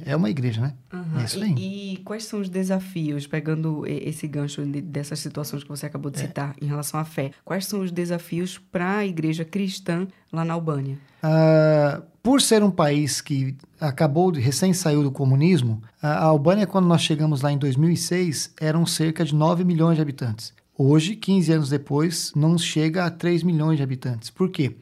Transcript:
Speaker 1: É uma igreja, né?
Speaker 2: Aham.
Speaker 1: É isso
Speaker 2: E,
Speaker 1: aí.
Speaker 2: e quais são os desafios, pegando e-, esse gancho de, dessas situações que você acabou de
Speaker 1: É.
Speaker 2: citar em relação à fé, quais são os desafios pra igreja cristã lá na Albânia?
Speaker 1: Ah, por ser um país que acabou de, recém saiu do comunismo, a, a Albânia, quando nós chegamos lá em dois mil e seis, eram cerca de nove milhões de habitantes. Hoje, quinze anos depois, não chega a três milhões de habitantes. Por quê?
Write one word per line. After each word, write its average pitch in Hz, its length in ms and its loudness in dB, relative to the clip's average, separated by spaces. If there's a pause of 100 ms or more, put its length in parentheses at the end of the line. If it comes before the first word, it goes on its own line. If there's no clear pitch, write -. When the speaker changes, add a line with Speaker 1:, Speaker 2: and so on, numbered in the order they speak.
Speaker 1:
É 139 120 -2
uma 196 140 0
igreja, 123 320 -2
né? 139 120 -4 (180)
Speaker 2:
Aham. 165 280 -6
Speaker 1:
É 120 40 -2
isso 113 140 -6
Speaker 2:
E, 202 40 -4
Speaker 1:
aí. 214 120 0 (400)
Speaker 2:
e - 40 -10
quais 208 260 -12
são 214 160 -8
os 196 80 -6
desafios, 180 760 -4
pegando 156 600 -4
e-, 147 220 -6
esse 151 180 -8
gancho 143 380 -6
de, 143 160 -4
dessas 143 380 -8
situações 143 440 -8
que - 60 -20
você 147 180 -10
acabou 143 240 -8
de 139 80 -10
Speaker 1:
É. 139 80 -6
Speaker 2:
citar 143 340 -8
em 147 60 -6
relação 147 320 -4
à 156 60 -4
fé, 151 280 -6 (120)
quais 190 220 -6
são 202 140 -4
os 185 100 -4
desafios 175 680 -6
pra 190 480 -4
igreja 160 380 -2
cristã 190 600 -4 (260)
lá 165 120 -4
na 165 80 -4
Albânia? 143 460 -4 (240)
Speaker 1:
Ah, 156 800 4 (200)
por 247 200 4
ser 220 200 4
um 202 80 4
país 147 520 0
que 135 340 -4 (240)
acabou 156 500 2
de, 156 100 -2
recém 143 340 2
saiu 151 280 2
do 139 80 2
comunismo, 135 720 2 (200)
a, 151 60 -2
a 151 160 0
Albânia, 160 420 4
quando 185 200 2
nós 170 140 6
chegamos 151 400 0
lá 143 100 2
em 143 60 0
dois 135 200 0
mil 156 120 4
e 170 80 4
seis, 175 640 -2
eram 156 240 2
cerca 160 400 0
de 147 100 -2
nove 165 300 2
milhões 165 320 4
de 156 60 2
habitantes. 131 500 -6 (300)
Hoje, 156 320 4
quinze 185 380 2
anos 156 160 2
depois, 147 640 -2
não 160 220 4
chega 160 480 0
a 165 60 0
três 170 320 0
milhões 160 340 2
de 139 60 0
habitantes. 127 480 -6
Por - 180 -2
quê? 143 340 -2